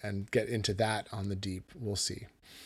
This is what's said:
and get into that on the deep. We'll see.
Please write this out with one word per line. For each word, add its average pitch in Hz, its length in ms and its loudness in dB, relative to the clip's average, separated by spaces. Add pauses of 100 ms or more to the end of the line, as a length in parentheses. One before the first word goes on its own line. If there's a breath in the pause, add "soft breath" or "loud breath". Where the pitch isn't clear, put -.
and 101 260 -2
get 113 200 4
into 107 260 2
that 107 360 4
on 101 180 -2
the 98 60 0
deep. 95 380 -4
We'll 110 220 -2
see. - 320 -2 (380 soft breath)